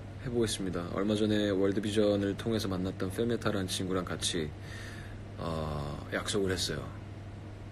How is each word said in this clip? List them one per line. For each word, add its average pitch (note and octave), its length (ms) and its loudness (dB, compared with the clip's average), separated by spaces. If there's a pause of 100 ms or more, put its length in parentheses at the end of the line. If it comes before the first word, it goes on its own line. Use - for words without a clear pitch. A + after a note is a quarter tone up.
(260)
해보겠습니다. G2 680 0
얼마 G#2 220 2
전에 G#2 340 4
월드비전을 G2+ 880 4
통해서 A2 300 0
만났던 F#2+ 440 -2
페메타라는 A2 560 0
친구랑 F#2 380 0
같이, D#2+ 440 0 (880)
어, D#2 760 -4
약속을 G2 380 2
했어요. E2 360 0 (840)